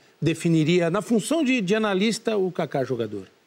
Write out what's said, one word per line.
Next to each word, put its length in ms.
definiria, 680
na 100
função 440
de, 160
de 140
analista, 600
o 140
Kaká 340
jogador? 440